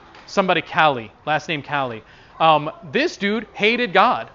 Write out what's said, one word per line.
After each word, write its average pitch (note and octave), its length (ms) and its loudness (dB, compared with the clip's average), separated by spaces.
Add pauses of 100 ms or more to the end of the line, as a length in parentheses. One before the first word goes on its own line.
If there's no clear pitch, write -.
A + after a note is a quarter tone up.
(260)
Somebody F#3 340 0
Callie, C3+ 500 0 (140)
last D3+ 240 -2
name D3 140 -6
Callie. C3 400 -6 (360)
Um, D#3 320 4 (220)
this D4 240 -2
dude G#3 380 -2
hated A3+ 400 -2
God. F#3+ 400 2